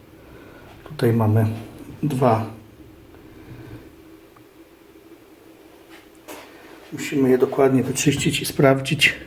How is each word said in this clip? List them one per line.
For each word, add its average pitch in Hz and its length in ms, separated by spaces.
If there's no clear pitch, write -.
Tutaj - 300
mamy 110 320
dwa. 127 420
Musimy 135 360
je 127 80
dokładnie 131 460
wyczyścić - 580
i - 40
sprawdzić, 135 680